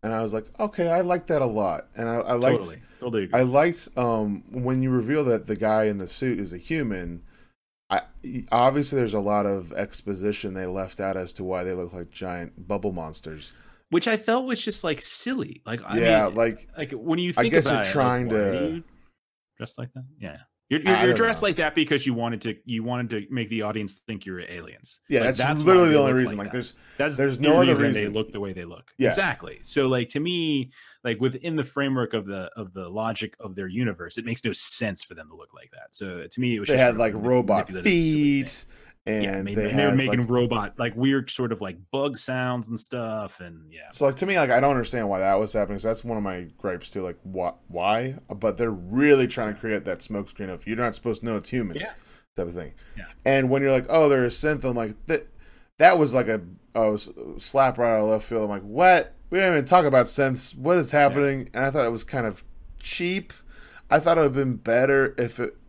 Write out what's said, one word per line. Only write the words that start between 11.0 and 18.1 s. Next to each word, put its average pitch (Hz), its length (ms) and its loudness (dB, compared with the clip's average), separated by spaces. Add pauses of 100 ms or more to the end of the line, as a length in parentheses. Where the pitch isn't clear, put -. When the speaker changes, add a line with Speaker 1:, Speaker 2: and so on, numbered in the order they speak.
Speaker 1:
out 95 160 -2
as 90 180 -8
to 95 100 -10
why 92 200 -4
they 92 100 -4
look 87 200 -8
like 87 160 -12
giant 87 580 -12
bubble 101 240 -4
monsters. 78 600 -12 (360)
Speaker 2:
Which 180 180 2
I 220 80 0
felt 233 300 -2
was 254 180 -4
just, 208 200 -8
like, 160 180 -4
silly. - 640 -8
Like, 113 180 -6
I 110 160 -2
Speaker 1:
Yeah, 110 260 4
Speaker 2:
mean, - 0 -
Speaker 1:
like, 110 500 0
Speaker 2:
like, 143 160 -8
when 147 260 -2
you 180 180 -2
Speaker 1:
I - 80 4
Speaker 2:
think - 0 -
Speaker 1:
guess 165 260 4
Speaker 2:
about - 0 -
Speaker 1:
you're 113 160 2
Speaker 2:
it, 143 140 0
Speaker 1:
trying - 0 -
Speaker 2:
like, 123 240 2